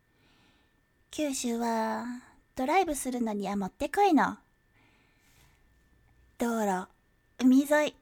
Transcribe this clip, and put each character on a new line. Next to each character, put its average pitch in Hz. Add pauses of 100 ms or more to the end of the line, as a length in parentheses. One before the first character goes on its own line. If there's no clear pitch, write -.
(1120)
九 294
州 233
は 226 (520)
ド 262
ラ 320
イ 370
ブ 311
す 269
る 247
の 226
に 202
は 202
も 196
っ -
て 302
こ 392
い 392
の。 208 (2000)
道 233
路、 190 (500)
海 262
沿 302
い。 -